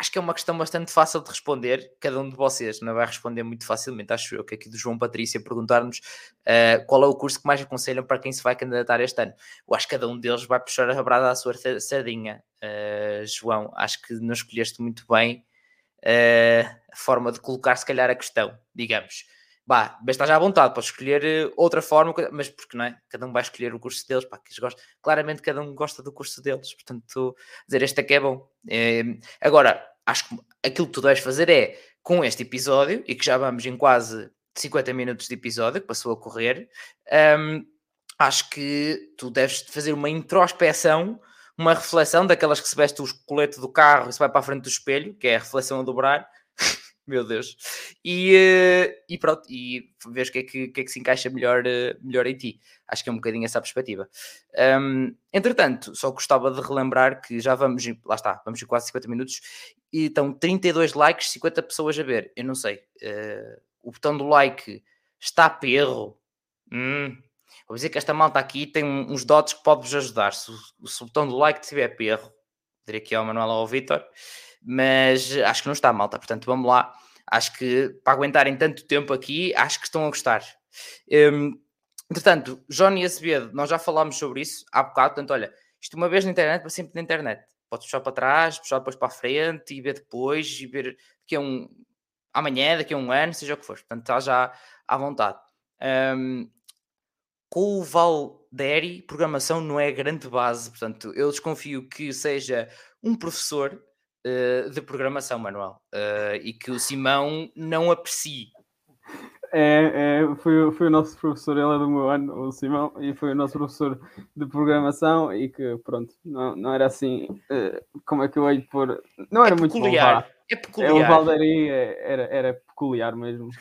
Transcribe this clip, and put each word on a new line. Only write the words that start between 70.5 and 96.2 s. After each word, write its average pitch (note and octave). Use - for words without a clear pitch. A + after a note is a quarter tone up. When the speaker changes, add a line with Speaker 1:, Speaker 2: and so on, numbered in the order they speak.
Speaker 1:
o, -
se -
o A#2+
botão C#3+
do B2+
like D3+
tiver C#3
perro, A2
diria A2
que A2
é A2+
ao A2
Manuel A2
ou A2+
ao A2+
Vítor, C3
mas C3
acho G#2+
que -
não C#3
está, C3
malta. G#2
Portanto, A2+
vamos B2+
lá. B2
Acho A#2
que B2+
para C3+
aguentarem C#3
tanto D3+
tempo C#3+
aqui, C#3+
acho C#3+
que -
estão D#3
a D3+
gostar. A#2+
Hum, D3
entretanto, D#3
Johnny F#3
Azevedo, D3+
nós C#3+
já E3
falámos D#3
sobre C3+
isso -
há -
bocado. C#3+
Portanto, C#3+
olha, A2+
isto -
uma E3+
vez F#3+
na F#3+
internet, E3+
para D#3+
sempre E3
na E3
internet. D3+
Podes -
puxar C3+
para C3
trás, C#3+
puxar -
depois C3
para B2+
a -
frente D3+
e C3+
ver C3
depois, C#3
e C3+
ver B2+
daqui -
a C#3+
um, C3+
amanhã, C#3+
daqui D3+
a C#3+
um B2
ano, D#3
seja D3
o -
que -
for. -
Portanto, A#2
está B2
já B2+
à C3
vontade. A2+
Hum, B2+